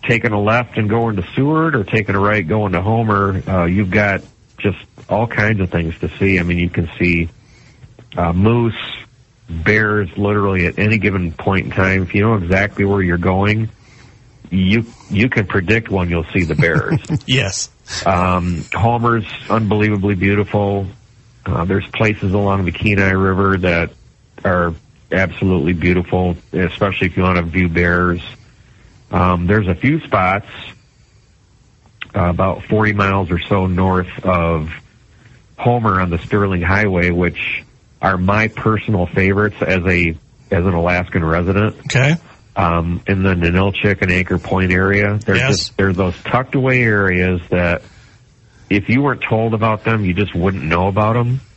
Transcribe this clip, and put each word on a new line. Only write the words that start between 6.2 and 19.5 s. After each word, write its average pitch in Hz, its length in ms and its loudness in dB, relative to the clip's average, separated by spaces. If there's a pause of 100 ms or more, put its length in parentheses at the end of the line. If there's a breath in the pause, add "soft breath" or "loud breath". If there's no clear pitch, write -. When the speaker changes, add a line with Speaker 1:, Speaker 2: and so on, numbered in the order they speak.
Speaker 1:
I 87 40 0
mean, 87 140 0
you 87 120 0
can 82 280 -4
see, 85 320 0 (880 loud breath)
uh, 85 140 0
moose, 113 420 2 (760)
bears, 104 680 0
literally 101 500 0
at - 120 -4
any 107 180 2
given 95 360 -2
point 95 320 -2
in - 60 -8
time. 95 320 0
If 87 120 -6
you 101 60 2
know 113 140 2
exactly 98 500 0
where 101 160 2
you're 90 160 2
going, 101 520 0 (800 loud breath)
you, 95 360 2 (240)
you 104 200 2
can 101 180 0
predict 101 420 -2
when 92 200 0
you'll 82 240 -2
see 113 120 0
the 78 100 -2
bears. 82 440 0 (140)
Speaker 2:
<laughs> - 140 -4
Yes. 127 420 -2 (360 loud breath)
Speaker 1:
Um, 90 580 0 (100)
Homer's 117 520 0 (240)
unbelievably 104 680 0